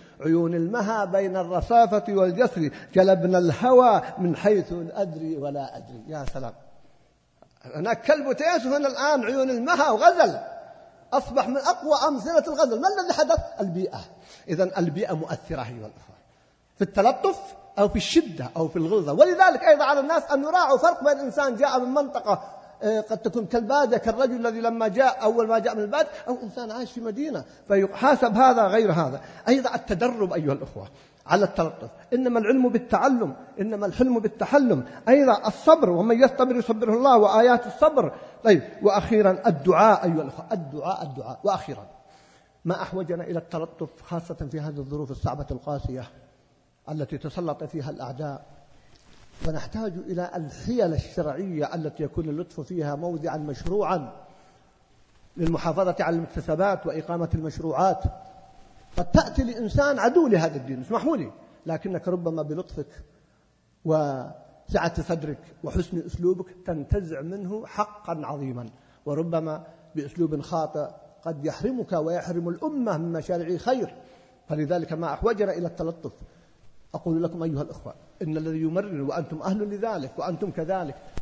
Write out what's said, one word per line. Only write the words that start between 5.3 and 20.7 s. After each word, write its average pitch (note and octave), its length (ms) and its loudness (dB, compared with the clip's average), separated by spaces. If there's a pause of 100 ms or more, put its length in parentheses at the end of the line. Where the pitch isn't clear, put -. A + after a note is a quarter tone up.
ولا C#3 400 -6
أدري". A#2 320 -18
يا D3+ 160 -10 (100)
سلام، B2 180 -8 (1200)
هناك F#3+ 280 -4
كلب C#4 300 2
تيس D4+ 340 0
وهنا C#4 220 0
الآن C4 360 0
عيون C4 260 0
المها C#4 400 2
وغزل، C#4 480 6 (760)
أصبح B3+ 360 0
من B3+ 80 -4
أقوى D4+ 380 0 (140)
أمثلة D4 460 0
الغزل. B3+ 260 2
ما F4+ 80 2
الذي F#4 240 0
حدث؟ D4+ 480 0
البيئة. F3+ 400 -4 (480)
إذن F#3 300 0
البيئة F3 340 -2
مؤثرة D#3 500 -8
أيها A2+ 240 -12
الأخوة، - 300 -20 (600)
في - 60 -4
التلطف B3 580 2 (380)
أو G3+ 100 4
في - 80 -4
الشدة F3 600 0
أو E3 120 -2
في - 80 -8
الغلظة. E3 360 0
ولذلك E4+ 520 6
أيضًا D4+ 200 6
على C#4 160 4
الناس D4+ 300 0
أن C#4 140 0
يراعوا D#4 340 4